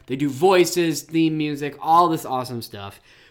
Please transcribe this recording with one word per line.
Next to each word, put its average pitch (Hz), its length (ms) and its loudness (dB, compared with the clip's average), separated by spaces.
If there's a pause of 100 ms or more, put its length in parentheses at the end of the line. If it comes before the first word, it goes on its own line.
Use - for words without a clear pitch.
They - 80 -6
do 143 140 -2
voices, 165 760 2
theme 160 340 0
music, 147 440 -6
all 175 280 4
this 160 160 -2
awesome 123 380 -6
stuff. 101 380 -16 (300)